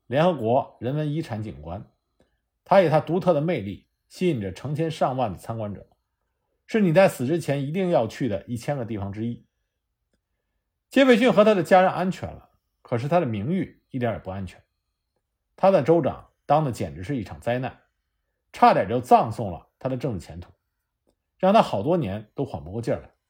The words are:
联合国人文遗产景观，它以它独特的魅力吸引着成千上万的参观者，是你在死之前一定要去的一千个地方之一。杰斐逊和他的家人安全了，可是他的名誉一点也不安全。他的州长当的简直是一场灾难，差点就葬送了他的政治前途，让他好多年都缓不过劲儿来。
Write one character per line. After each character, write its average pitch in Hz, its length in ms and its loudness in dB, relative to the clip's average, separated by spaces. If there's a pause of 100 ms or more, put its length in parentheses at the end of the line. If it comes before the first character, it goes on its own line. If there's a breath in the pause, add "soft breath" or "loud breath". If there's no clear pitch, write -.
联 151 180 2
合 180 80 2
国 120 480 -2
人 127 140 -4
文 151 140 -4
遗 156 120 -4
产 107 200 -8
景 76 200 -12
观， 85 280 -14 (760)
它 190 160 6
以 160 80 4
它 151 100 4
独 160 200 -2
特 180 140 2
的 143 60 0
魅 156 220 -2
力 98 260 -10 (220)
吸 - 180 -2
引 127 140 0
着 95 100 -6
成 143 240 -8
千 160 160 -2
上 143 240 -2
万 120 160 -2
的 82 60 -10
参 113 200 -10
观 104 160 -8
者， - 140 -18 (800)
是 226 160 0
你 175 100 4
在 185 160 8
死 - 180 -4
之 160 140 0
前 139 260 -4
一 143 60 -8
定 185 180 -2
要 139 180 2
去 - 200 -6
的 101 200 -4
一 120 100 -6
千 147 180 -6
个 127 80 -6
地 107 140 -8
方 98 140 -8
之 110 140 -8
一。 117 200 -10 (1400)
杰 269 140 4
斐 254 140 6
逊 233 160 4
和 202 100 6
他 214 100 6
的 180 100 0
家 185 180 6
人 185 100 4
安 180 180 -2
全 - 200 -6
了， - 200 -18 (320)
可 - 160 -6
是 131 120 -4
他 170 100 4
的 165 60 0
名 110 260 -4
誉 185 380 -6
一 131 100 -6
点 117 140 -2
也 98 60 -10
不 95 120 -12
安 98 140 -8
全。 - 180 -18 (920)
他 190 140 4
的 165 120 4
州 165 180 4
长 - 280 -6 (160)
当 156 180 2
的 131 80 -4
简 82 240 -8
直 90 80 -12
是 135 140 -6
一 107 80 -6
场 76 160 -16
灾 120 180 -4
难， - 220 -10 (720)
差 233 200 6
点 117 140 0
就 120 140 -2
葬 196 280 4
送 107 220 -6
了 82 160 -14 (100)
他 - 120 -6
的 131 80 -6
政 123 160 -6
治 85 120 -10
前 85 140 -18
途， - 140 -20 (840)
让 190 160 2
他 220 80 6
好 104 220 -2
多 170 140 0
年 107 360 -6
都 143 120 -6
缓 76 180 -10
不 80 80 -16
过 113 100 -8
劲 123 120 -4
儿 - 80 -8
来。 - 100 -20 (180)